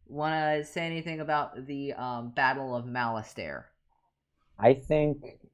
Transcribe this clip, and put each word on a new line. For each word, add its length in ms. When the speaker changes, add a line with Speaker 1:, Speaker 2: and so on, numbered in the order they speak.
Speaker 1:
wanna 580
say 200
anything 360
about 460
the, 280
um, 360
Battle 460
of 80
Malastare? 800
Speaker 2:
I 160
think 640